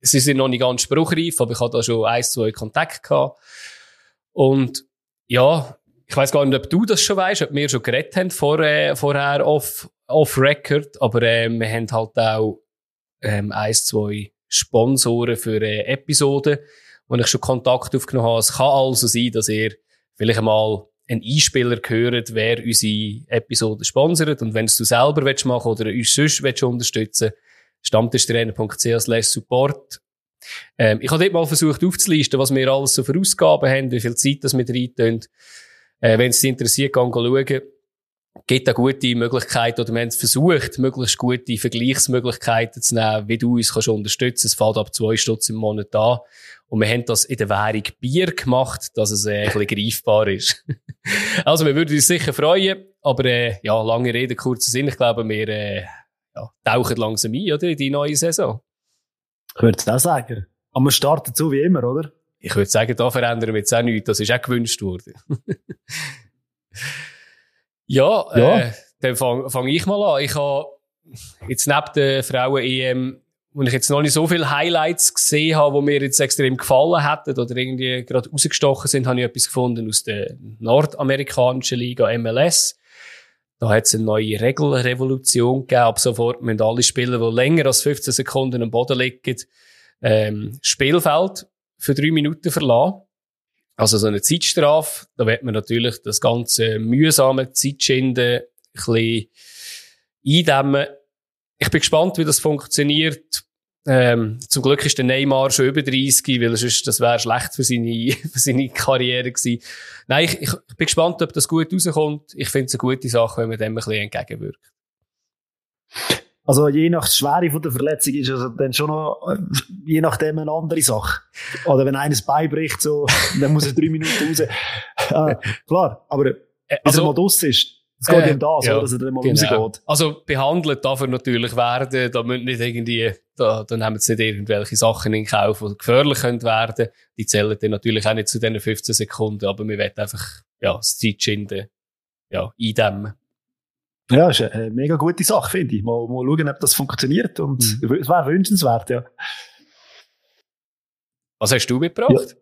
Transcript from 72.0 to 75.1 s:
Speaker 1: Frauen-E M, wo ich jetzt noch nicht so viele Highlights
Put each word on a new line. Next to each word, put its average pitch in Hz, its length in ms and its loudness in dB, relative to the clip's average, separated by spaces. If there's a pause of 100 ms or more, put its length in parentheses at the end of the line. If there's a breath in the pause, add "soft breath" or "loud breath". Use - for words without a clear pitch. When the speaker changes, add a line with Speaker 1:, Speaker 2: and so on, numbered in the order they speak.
Speaker 1:
Frauen-E 131 580 -2
M, 127 400 -4 (300)
wo 143 120 -4
ich 123 100 2
jetzt 127 160 0
noch 143 120 2
nicht 147 120 2
so 160 140 2
viele 160 240 0
Highlights 165 640 0